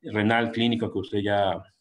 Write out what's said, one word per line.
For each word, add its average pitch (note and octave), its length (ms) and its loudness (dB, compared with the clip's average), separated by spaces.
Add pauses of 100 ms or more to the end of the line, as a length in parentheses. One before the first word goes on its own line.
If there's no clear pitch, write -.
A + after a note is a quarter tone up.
renal A2+ 500 2
clínico A#2 400 0
que G2+ 80 -4
ustedes G2+ 240 -4
ya G2 400 0 (180)